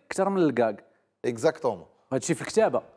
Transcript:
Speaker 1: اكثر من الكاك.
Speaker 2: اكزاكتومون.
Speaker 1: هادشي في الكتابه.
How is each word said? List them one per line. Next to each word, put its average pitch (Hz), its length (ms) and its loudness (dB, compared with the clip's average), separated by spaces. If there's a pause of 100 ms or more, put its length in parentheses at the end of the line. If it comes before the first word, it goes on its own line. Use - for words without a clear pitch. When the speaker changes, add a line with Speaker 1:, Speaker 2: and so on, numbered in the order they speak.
Speaker 1:
اكثر 196 220 -2
من 190 140 2
الكاك. 117 420 2 (400)
Speaker 2:
اكزاكتومون. 120 600 -2 (260)
Speaker 1:
هادشي 135 220 -2
في - 80 -8
الكتابه. 143 400 0 (140)